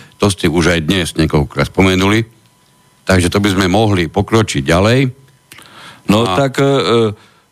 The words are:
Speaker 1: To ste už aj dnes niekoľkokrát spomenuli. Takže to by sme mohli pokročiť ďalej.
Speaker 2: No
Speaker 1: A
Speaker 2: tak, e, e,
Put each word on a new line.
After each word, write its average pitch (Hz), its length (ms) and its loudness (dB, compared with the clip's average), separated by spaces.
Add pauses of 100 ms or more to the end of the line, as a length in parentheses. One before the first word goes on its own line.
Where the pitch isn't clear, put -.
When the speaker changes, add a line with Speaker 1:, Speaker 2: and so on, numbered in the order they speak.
(240)
Speaker 1:
To 101 80 2
ste - 160 -4
už 82 240 0
aj 82 160 -2
dnes 87 320 -2
niekoľkokrát 76 480 -2
spomenuli. 95 560 0 (800)
Takže 92 240 2
to 101 160 0
by 101 80 2
sme 95 160 0
mohli 95 400 0
pokročiť - 560 -2
ďalej. 110 480 0 (960)
Speaker 2:
No 107 160 2
Speaker 1:
A 92 160 -2
Speaker 2:
tak, 139 240 0
e, - 0 -
e, 139 160 2 (720)